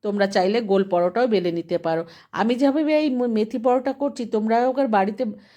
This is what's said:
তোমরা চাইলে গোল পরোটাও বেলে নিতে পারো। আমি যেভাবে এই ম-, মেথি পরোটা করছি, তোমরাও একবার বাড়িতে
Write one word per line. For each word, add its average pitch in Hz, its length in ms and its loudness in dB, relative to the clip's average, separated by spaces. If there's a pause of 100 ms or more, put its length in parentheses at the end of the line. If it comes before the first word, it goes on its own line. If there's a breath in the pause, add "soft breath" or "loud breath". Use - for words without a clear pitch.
তোমরা 202 260 0
চাইলে 196 340 2
গোল 196 280 2
পরোটাও 180 380 2
বেলে 180 240 2
নিতে 170 260 -4
পারো। 165 260 -2 (280 loud breath)
আমি 220 240 0
যেভাবে 285 400 2
এই 302 140 2
ম-, 247 220 -2
মেথি 214 280 -2
পরোটা 254 340 0
করছি, 277 320 -6
তোমরাও 220 380 0
একবার 262 240 0
বাড়িতে 208 360 0 (340 loud breath)